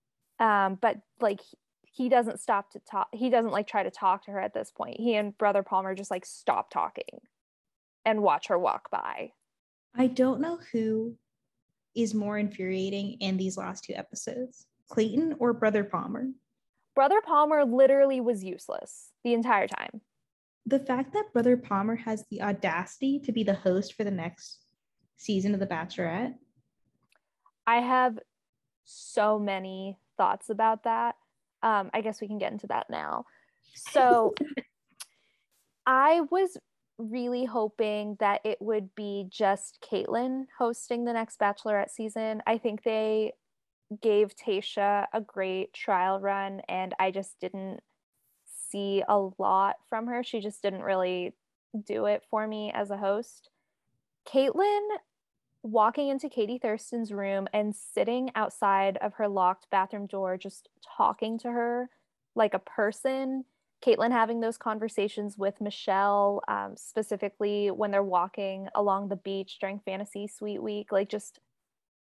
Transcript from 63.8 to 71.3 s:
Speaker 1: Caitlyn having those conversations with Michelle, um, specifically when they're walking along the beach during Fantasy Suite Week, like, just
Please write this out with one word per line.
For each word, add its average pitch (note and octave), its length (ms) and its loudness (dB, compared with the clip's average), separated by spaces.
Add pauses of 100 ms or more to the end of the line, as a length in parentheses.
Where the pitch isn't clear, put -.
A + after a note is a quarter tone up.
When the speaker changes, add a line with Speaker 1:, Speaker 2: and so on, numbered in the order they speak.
Speaker 1:
Caitlyn A#3 280 4
having A#3 280 2
those A3+ 160 -2
conversations G#3+ 800 -4
with G3+ 240 -2
Michelle, G3+ 880 2
um, G3+ 280 -4
specifically G#3 920 -2
when G#3 200 -2
they're G3+ 120 2
walking F#3+ 720 -2
along G3+ 340 2
the G3 80 -4
beach G3 440 -6
during G3 180 -6
Fantasy G3+ 480 -8
Suite G#3 360 -8
Week, G#3 280 -6
like, G3+ 200 2
just - 280 -8 (640)